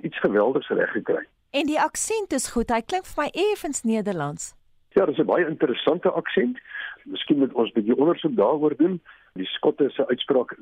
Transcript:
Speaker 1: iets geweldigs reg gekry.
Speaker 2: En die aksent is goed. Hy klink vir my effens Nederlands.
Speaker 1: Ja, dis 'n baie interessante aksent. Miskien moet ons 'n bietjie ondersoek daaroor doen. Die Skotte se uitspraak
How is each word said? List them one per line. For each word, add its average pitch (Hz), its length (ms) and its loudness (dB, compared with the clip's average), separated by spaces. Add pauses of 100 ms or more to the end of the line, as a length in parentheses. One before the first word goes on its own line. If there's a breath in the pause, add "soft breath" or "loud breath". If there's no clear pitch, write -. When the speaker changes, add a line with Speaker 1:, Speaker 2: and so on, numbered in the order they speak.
Speaker 1:
iets - 180 -8
geweldigs 113 480 2
reg 90 240 0
gekry. - 340 -4 (260)
Speaker 2:
En 285 140 0
die 302 140 0
aksent 392 540 -2
is 254 160 -2
goed. 233 200 -2
Hy 233 120 0
klink 370 240 -4
vir - 180 -4
my 285 100 -2
effens 359 500 -2
Nederlands. 185 680 -2 (360)
Speaker 1:
Ja, 190 160 4
dis 139 120 0
'n 180 80 2
baie 175 220 2
interessante 160 640 0
aksent. 247 480 -2 (440 loud breath)
Miskien - 340 0
moet 135 160 2
ons 113 160 2
'n - 40 -12
bietjie 113 240 2
ondersoek 156 380 2
daaroor 143 400 4
doen. 175 260 2 (320 soft breath)
Die 92 120 -6
Skotte - 440 0
se - 180 -2
uitspraak 127 540 0